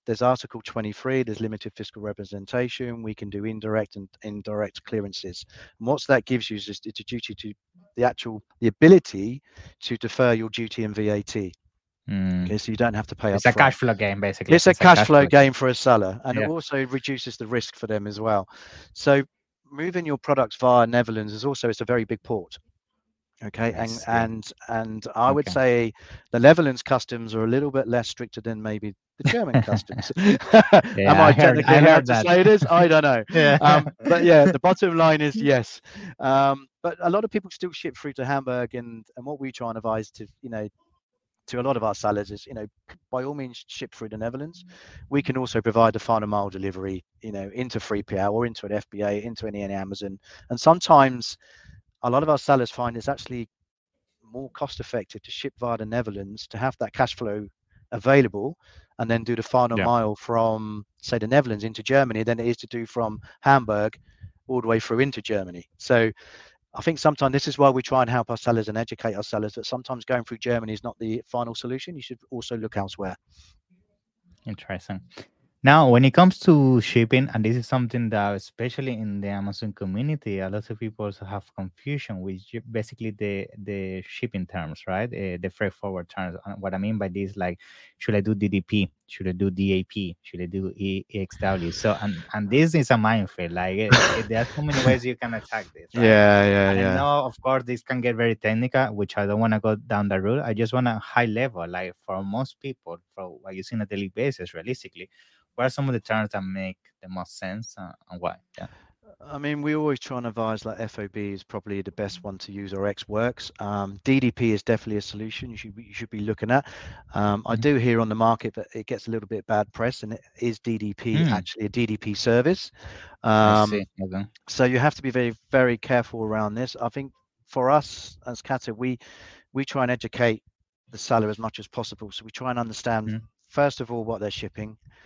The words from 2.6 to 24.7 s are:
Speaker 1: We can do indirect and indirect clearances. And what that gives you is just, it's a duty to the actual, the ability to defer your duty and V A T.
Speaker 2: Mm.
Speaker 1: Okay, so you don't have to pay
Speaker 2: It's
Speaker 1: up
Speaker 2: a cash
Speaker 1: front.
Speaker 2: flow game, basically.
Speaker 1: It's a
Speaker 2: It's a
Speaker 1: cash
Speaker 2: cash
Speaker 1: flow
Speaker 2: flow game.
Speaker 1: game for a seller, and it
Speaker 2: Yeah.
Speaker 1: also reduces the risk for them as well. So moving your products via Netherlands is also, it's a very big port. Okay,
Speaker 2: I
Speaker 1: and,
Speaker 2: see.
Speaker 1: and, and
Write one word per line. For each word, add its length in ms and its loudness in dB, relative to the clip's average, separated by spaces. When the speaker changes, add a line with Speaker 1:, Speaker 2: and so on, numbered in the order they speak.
Speaker 1:
We 120 -8
can 140 -12
do 160 -8
indirect 520 -4
and 120 -16
indirect 600 -8
clearances. 600 -8
And 100 -8
what 200 0
that 160 4
gives 240 -2
you 80 -8
is 80 -10
just, 220 -14
it's 140 -14
a 40 -16
duty 300 -10
to 180 -14
the 80 0
actual, 380 -4
the 80 2
ability 720 4
to 160 -8
defer 340 0
your 160 -2
duty 360 -8
and 100 -6
V 160 -2
A 120 -2
T. 300 -8
Speaker 2:
Mm. 360 -2
Speaker 1:
Okay, 100 -2
so 160 -6
you 40 -6
don't 180 2
have 140 -4
to 60 -10
pay 200 -2
Speaker 2:
It's 100 -2
Speaker 1:
up 100 4
Speaker 2:
a 40 -2
cash 180 6
Speaker 1:
front. 220 0
Speaker 2:
flow 80 -2
game, 120 -4
basically. 380 2
Speaker 1:
It's 100 6
a 40 10
Speaker 2:
It's 100 2
a 20 2
Speaker 1:
cash 140 12
Speaker 2:
cash 120 6
Speaker 1:
flow 120 10
Speaker 2:
flow 60 6
game. 220 10
Speaker 1:
game 40 2
for 160 0
a 60 2
seller, 500 4
and 140 -2
it 20 0
Speaker 2:
Yeah. 80 0
Speaker 1:
also 380 -4
reduces 500 -8
the 100 -12
risk 300 -4
for 100 -10
them 200 -4
as 120 -10
well. 300 0
So 300 4
moving 360 -6
your 100 -2
products 400 0
via 300 6
Netherlands 480 -2
is 100 -10
also, 240 -2
it's 140 -4
a 20 -6
very 220 -2
big 160 -6
port. 340 -6
Okay, 300 -4
Speaker 2:
I 80 -6
Speaker 1:
and, 80 -6
Speaker 2:
see. 160 -12
Speaker 1:
and, 460 -2
and 460 -8